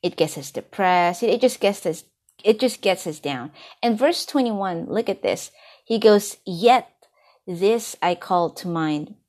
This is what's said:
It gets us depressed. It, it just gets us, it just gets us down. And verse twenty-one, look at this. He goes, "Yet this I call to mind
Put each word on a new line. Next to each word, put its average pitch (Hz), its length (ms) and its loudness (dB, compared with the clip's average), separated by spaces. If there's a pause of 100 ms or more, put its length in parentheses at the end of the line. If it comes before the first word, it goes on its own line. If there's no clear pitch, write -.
It 175 140 -4
gets 156 200 0
us 139 140 -12
depressed. 180 720 0
It, 233 80 2
it 233 100 0
just 254 180 2
gets 202 280 -2
us, 165 180 -4 (400)
it 214 160 2
just 254 220 -2
gets 185 240 0
us 156 120 -8
down. 139 320 -8 (320)
And 233 160 0
verse 302 280 0
twenty-one, 196 640 -2
look 220 180 -2
at - 140 -6
this. - 280 -4 (360)
He 226 120 -2
goes, 208 380 4 (100)
"Yet 208 440 2 (560)
this 196 540 0
I 180 140 2
call 175 360 0
to - 180 -10
mind 156 480 -2 (120)